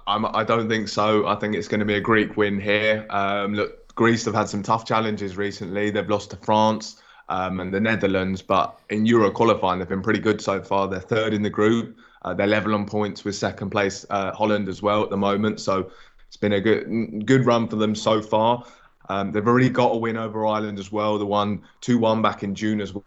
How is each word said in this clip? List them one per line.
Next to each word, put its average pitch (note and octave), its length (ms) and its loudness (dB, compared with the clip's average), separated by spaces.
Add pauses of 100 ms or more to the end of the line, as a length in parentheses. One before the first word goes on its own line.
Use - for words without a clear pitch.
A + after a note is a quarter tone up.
I'm, G#2+ 200 0
I G#2+ 180 -2
don't A2+ 240 0
think A2 180 -2
so. G#2+ 400 2
I F#2+ 80 0
think G#2+ 220 -2
it's E2+ 100 -4
gonna G#2+ 180 -2
be G#2 100 0
a G#2 60 0
Greek G#2+ 360 0
win G2+ 240 0
here. G#2+ 500 0
Um, G2+ 440 -2
look, G#2 240 -4 (180)
Greece A2+ 280 4
have G#2 100 -2
had G#2 140 2
some G2+ 140 -4
tough A2+ 240 0
challenges G#2+ 500 -2
recently. G2+ 540 -4
They've G2+ 180 -2
lost G#2 220 -2
to G2 60 -12
France, G#2+ 680 0 (260)
um, F#2 320 -4
and F#2 140 -4
the G2 60 0
Netherlands, F#2+ 600 0
but - 380 0 (100)
in G#2+ 160 0
Euro A2+ 260 6
qualifying, G2 480 2
they've F2+ 100 -6
been G2 120 -4
pretty G#2 200 0
good G#2 200 0
so G2 220 -2
far. G2 260 0
They're F#2+ 120 -6
third G#2+ 340 -2
in G#2 80 0
the G#2 80 -2
group. A#2 480 2 (240)
Uh, F2 100 -6
they're G2 140 0
level G#2+ 280 2
on G#2 120 0
points G#2 380 -4
with G2+ 100 -4
second G2 360 -4
place, G2 380 -2
uh, G2 240 -2
Holland G#2 360 0
as F2 120 -8
well G#2 220 2
at - 80 -4
the G2+ 80 -4
moment. G2+ 420 0
So F#2+ 300 -2 (360)
it's - 100 -20
been G#2 180 0
a G2 60 0
good, G#2+ 680 0
good C3 180 4
run A#2 240 2
for A2 80 -6
them G#2+ 180 0
so G#2+ 280 0
far. A2+ 420 0 (460)
Um, G2 220 -2
they've G#2 140 -2
already B2+ 220 6
got B2 240 2
a A#2 40 0
win A2+ 200 -2
over A2 300 -4
Ireland G#2+ 320 -2
as G2 120 -10
well, G#2+ 280 0
the G#2 80 -2
one, G2+ 360 0 (180)
two A#2+ 180 2
one A2 240 2
back G#2 200 0
in G2 120 -4
June G#2+ 260 -2
as F#2+ 140 -8 (120)